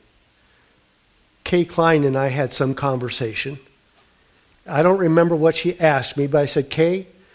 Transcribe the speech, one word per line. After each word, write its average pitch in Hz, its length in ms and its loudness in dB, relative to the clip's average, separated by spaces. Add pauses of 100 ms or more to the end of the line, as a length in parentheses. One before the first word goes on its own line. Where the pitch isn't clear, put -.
(1400)
Kay 175 220 0
Klein 165 380 2
and 135 140 0
I 135 120 0
had 131 220 -4
some 135 220 -2
conversation. 131 840 -6 (1080)
I 156 140 0
don't 185 160 4
remember 170 380 2
what 160 200 2
she 175 240 -4
asked 143 380 0
me, 143 80 0
but 143 160 2
I 143 60 0
said, 139 240 -4
"Kay," 175 340 0 (300)